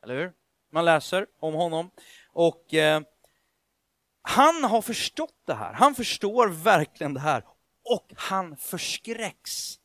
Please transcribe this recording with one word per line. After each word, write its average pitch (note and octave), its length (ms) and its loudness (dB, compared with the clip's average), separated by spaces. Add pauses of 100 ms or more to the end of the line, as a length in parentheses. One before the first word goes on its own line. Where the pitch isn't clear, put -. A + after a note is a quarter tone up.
Eller A#2+ 140 -10
hur? E3+ 160 -6 (380)
Man E3 140 0
läser E3+ 420 2 (120)
om D#3 160 -6
honom. E3+ 360 -4 (360)
Och, - 480 0
eh, D#3 280 4 (1200)
han D4+ 420 4
har A3 180 2
förstått - 520 -6 (100)
det D3+ 100 -4
här. G#2+ 180 -10
Han C4 220 6
förstår A3+ 540 0
verkligen D#3+ 640 2
det C3 60 -6
här. C#3 240 -2 (400)
Och - 320 -2
han F3+ 400 -6
förskräcks. - 1300 -10